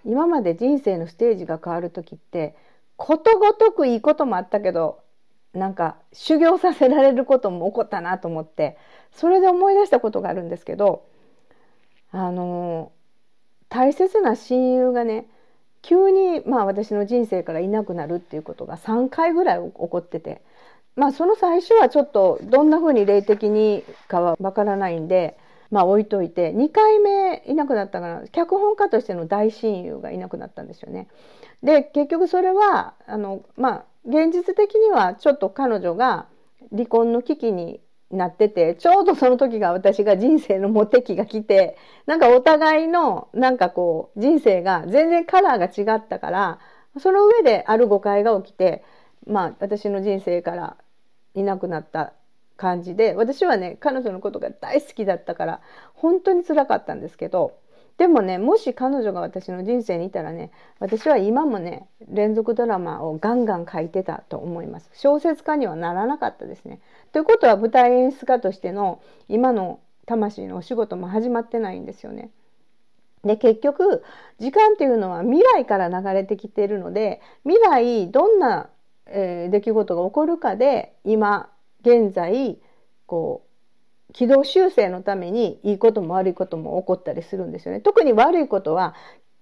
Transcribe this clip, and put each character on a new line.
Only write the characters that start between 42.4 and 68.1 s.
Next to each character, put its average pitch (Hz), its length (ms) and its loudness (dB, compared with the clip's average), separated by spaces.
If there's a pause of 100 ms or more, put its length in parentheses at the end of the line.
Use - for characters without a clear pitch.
互 311 420 4
い 320 40 -4
の、 320 440 0
な 254 200 2
ん 254 40 -2
か 180 140 0
こ 170 440 -4
う、 208 60 -10
人 285 200 2
生 190 220 2
が 175 260 -2
全 294 200 4
然 339 160 2
カ 370 160 4
ラ 320 160 2
ー 190 300 -4
が 220 80 2
違 - 20 -2
っ 214 100 -6
た - 120 -8
か - 120 -8
ら、 180 280 -4 (400)
そ 370 140 0
の 403 140 6
上 453 160 6
で 226 240 4
あ 220 80 2
る 226 140 4
誤 202 120 2
解 202 240 0
が 220 180 2
起 - 100 -20
き - 20 -20
て、 185 300 -2 (420)
ま 196 200 -2
あ、 - 140 -8
私 208 280 -6
の 196 140 -4
人 196 180 -4
生 175 220 -4
か 170 120 -6
ら 175 220 -10 (580)
い 196 80 -4
な 196 140 -2
く 190 120 -8
な 165 100 -6
っ 156 120 -14
た 156 220 -8 (440)
感 180 260 -4
じ 175 120 -12
で、 208 200 2
私 233 300 0
は 302 120 2
ね、 185 240 -6
彼 262 180 -2
女 240 140 -6
の 185 80 -12
こ 202 100 -6
と - 80 -12
が - 120 -8
大 - 300 -4
好 - 120 -20
き 220 120 -8
だ 190 100 -2
っ 170 100 -10
た 175 100 -10
か 165 120 -6
ら、 165 140 -8 (340)
本 349 260 0
当 381 120 0
に 349 120 0
辛 294 220 0
か 226 100 -2
っ - 80 -6
た 160 100 -10
ん - 60 -12
で 165 80 -14
す - 80 -20
け 185 120 -10
ど、 175 300 -4 (400)
で 349 100 2
も 269 140 4
ね、 185 160 -4
も 262 180 0
し 269 180 -2
彼 269 220 -4
女 220 160 -4
が 175 80 -8
私 175 300 -10
の 185 140 -10
人 233 180 -2
生 180 160 -4
に 170 80 -6
い 196 40 -10
た 175 120 -8
ら 156 100 -10
ね、 165 180 -14 (280)
私 220 300 -6
は 285 100 4
今 226 280 0
も 226 120 -2
ね、 175 300 -12 (200)
連 208 260 -2
続 220 200 -2
ド 240 120 -2
ラ 208 120 -2
マ 165 240 -8
を 156 160 -8
ガ 220 160 -2
ン 247 100 0
ガ 208 120 -2
ン 170 140 -8
書 175 100 -8
い 165 100 -6
て 185 120 -4
た 170 260 -6
と - 100 -10
思 170 240 -10
い - 40 -12
ま - 140 -14
す。 - 140 -20
小 285 260 2
説 311 240 -2
家 302 120 -2
に 269 100 -2
は 160 100 -8
な 170 160 -6
ら 190 140 -2
な 285 120 -4
か - 100 -4
っ - 80 -10
た - 100 -16
で - 80 -16
す - 100 -20
ね。 - 160 -18 (320)
と 302 60 0
い - 20 0
う 320 40 -2
こ 440 120 6
と 359 100 4
は、 220 100 8
舞 226 140 0
台 247 220 6
演 254 180 4